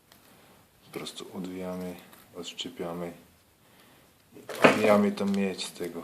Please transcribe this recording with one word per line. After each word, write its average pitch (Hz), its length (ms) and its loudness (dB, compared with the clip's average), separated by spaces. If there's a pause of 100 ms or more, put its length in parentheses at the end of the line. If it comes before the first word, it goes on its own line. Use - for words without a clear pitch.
(840)
po - 140 -14
prostu - 380 -12
odwijamy, 92 600 -6 (400)
odszczepiamy 87 760 -8 (1200)
i - 320 2
odwijamy 104 440 6
tą 101 140 -2
miedź 98 400 0
z - 60 -12
tego, 85 320 -8